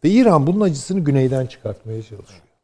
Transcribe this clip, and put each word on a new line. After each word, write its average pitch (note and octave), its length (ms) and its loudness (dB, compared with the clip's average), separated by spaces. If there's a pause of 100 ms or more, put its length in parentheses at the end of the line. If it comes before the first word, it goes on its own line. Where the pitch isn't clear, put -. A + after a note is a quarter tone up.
Ve D#3+ 60 4
İran G3+ 360 4
bunun F3+ 140 0
acısını F#3 400 -2
güneyden C3+ 460 0
çıkartmaya A2 560 -12
çalışıyor. G2 400 -20 (220)